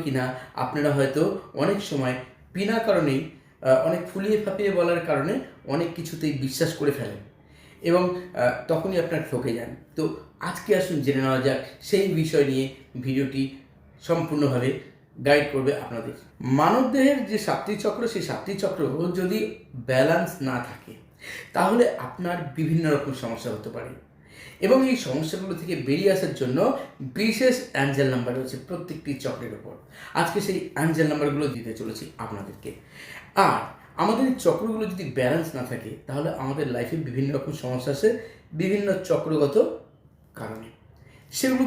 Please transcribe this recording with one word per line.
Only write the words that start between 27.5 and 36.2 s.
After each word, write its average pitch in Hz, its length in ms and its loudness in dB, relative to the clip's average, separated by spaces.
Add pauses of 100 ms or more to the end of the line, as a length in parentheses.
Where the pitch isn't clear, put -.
অ্যাঞ্জেল 139 400 2
নাম্বার 123 240 -2
রয়েছে 131 200 -6 (100)
প্রত্যেকটি 160 440 -8 (120)
চক্রের 117 360 -6
ওপর। 104 140 -16 (400)
আজকে 175 280 0
সেই 190 180 -2 (160)
অ্যাঞ্জেল 156 360 4
নাম্বারগুলো 147 360 0
দিতে 113 260 -6
চলেছি 110 320 -8 (120)
আপনাদেরকে। 101 540 -10 (640)
আর 170 240 4 (360)
আমাদের 226 320 2
এই - 80 2 (100)
চক্রগুলো 214 480 2
যদি 180 120 -8 (120)
ব্যালেন্স 147 300 2 (100)
না 123 140 -4
থাকে, 113 200 -8 (160)
তাহলে 147 220 -4 (140)